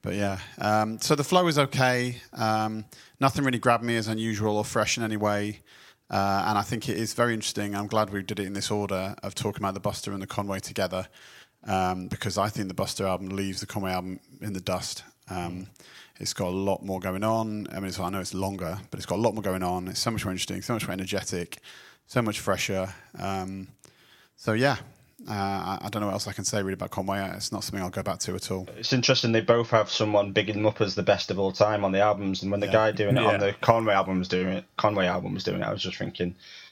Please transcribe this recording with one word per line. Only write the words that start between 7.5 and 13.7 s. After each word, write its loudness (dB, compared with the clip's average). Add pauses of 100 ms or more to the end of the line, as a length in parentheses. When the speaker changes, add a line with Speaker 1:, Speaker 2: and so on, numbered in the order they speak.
Speaker 1:
I'm -4
glad 2
we -4
did -6
it -4
in -6
this -4
order -2
of -8
talking -4
about -2
the -8
Buster -4
and -6
the -8
Conway -4
together, -4 (580)
um, 0
because -4
I 2
think -4
the -8
Buster -2
album -2
leaves -4
the -8
Conway -4